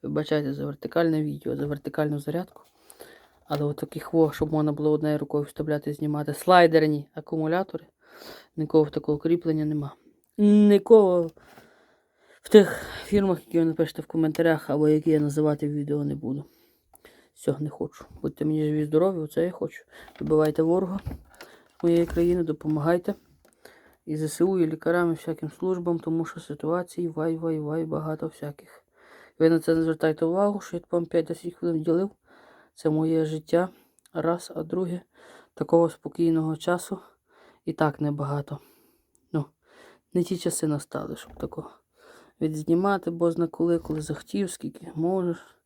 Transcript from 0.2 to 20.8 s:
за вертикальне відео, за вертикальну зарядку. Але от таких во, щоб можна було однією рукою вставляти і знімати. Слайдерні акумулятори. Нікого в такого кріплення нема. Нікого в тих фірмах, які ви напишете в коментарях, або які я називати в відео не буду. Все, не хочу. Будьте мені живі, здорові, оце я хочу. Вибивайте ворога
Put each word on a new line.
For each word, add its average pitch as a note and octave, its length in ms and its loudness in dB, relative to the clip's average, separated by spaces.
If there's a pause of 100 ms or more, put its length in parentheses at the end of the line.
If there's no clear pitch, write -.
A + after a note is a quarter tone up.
за C#3+ 120 -8
вертикальне D#3 560 -2
відео, C#3+ 340 -4
за C#3 100 -4
вертикальну D3 520 -4
зарядку. D#3 440 -8 (840)
Але D3 180 -4
от D3 120 -2
таких - 360 -10
во, D#3+ 200 4
щоб D#3 200 -4
можна D3+ 200 0
було D3+ 180 0
однією D3+ 280 0
рукою D3 260 -4
вставляти D3 460 -4
і D3 40 -6
знімати. D3 400 -4
Слайдерні D#3+ 800 6
акумулятори. D#3+ 720 -4 (720)
Нікого D#3 280 4
в D3+ 60 -6
такого D3 280 -2
кріплення E3 460 0
нема. D3+ 300 -4 (440)
Нікого G#3 920 6 (1120)
в - 60 -20
тих - 360 8 (200)
фірмах, G3 420 0
які E3+ 120 0
ви E3 60 4
напишете D#3+ 380 -2
в - 40 -12
коментарях, D#3+ 640 0
або D3+ 180 2
які D#3 220 4
я D#3 100 4
називати D3 480 0
в D3 40 -4
відео D3 320 -4
не C#3+ 100 -4
буду. C#3+ 300 -8 (920)
Все, - 260 -4
не D3+ 100 -6
хочу. - 340 -10 (180)
Будьте - 220 -6
мені D#3 200 -2
живі, D3+ 200 -2
здорові, E3+ 340 0
оце D#3+ 260 -4
я F3+ 60 -2
хочу. - 340 -12 (360)
Вибивайте D3+ 420 2
ворога F3+ 380 0 (800)